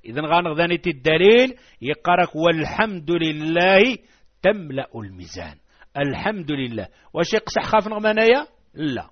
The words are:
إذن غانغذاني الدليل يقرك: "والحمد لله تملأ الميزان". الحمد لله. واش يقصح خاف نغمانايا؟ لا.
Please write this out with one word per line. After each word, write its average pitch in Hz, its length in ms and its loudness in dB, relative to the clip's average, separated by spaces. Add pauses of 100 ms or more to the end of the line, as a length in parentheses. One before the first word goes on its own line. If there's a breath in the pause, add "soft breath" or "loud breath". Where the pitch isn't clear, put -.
إذن 135 220 -8
غانغذاني 170 600 0
الدليل 180 680 4 (280 soft breath)
يقرك: 170 540 0
"والحمد 165 720 -2
لله 175 840 2 (460 soft breath)
تملأ 156 520 -2
الميزان". 90 640 -14 (400 soft breath)
الحمد 151 560 -4
لله. 117 360 -6 (240 soft breath)
واش 170 220 -2
يقصح 214 280 -2
خاف 214 260 0
نغمانايا؟ 220 580 2 (280)
لا. 139 380 -6